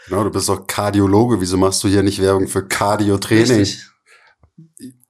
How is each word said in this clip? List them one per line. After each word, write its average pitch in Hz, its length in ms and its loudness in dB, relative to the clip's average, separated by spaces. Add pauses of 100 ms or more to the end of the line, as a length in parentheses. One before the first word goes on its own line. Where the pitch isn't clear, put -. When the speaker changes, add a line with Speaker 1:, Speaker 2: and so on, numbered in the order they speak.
Speaker 1:
Genau, 98 160 -2
du 185 80 -2
bist 170 180 -4
doch 95 160 -4
Kardiologe, 104 720 2
wieso 92 180 -2
machst 95 260 0
du 107 40 0
hier 98 140 2
nicht 98 200 -2
Werbung 95 260 2
für 95 180 -4
Kardiotraining? 104 920 0
Speaker 2:
Richtig. - 280 -2 (1200)